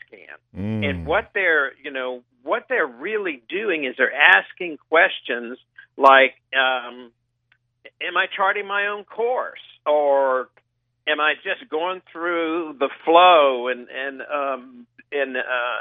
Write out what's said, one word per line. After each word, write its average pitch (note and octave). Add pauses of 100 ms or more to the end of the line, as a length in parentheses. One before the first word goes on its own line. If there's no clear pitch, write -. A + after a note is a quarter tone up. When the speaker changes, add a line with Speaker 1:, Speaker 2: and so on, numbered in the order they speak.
Speaker 1:
scan. D#2 (180)
Speaker 2:
Mm. G#2+
Speaker 1:
And E2+
what G3
they're, D#3+ (100)
you D3
know, B2+ (200)
what G#3
they're G3+
really D#3
doing F3
is B2+
they're A#2+
asking E3 (100)
questions C3 (400)
like, C3+ (220)
um, B2 (880)
"Am F3
I F#3 (100)
charting G3
my G3+
own G#3
course?" A3 (240)
or C#3 (580)
am D3+
I D3+ (100)
just G3
going F3 (100)
through E3
the C3+ (160)
flow, D#3
and, A#2+
and, C3
um, C3 (260)
and, C3+
uh, B2+ (400)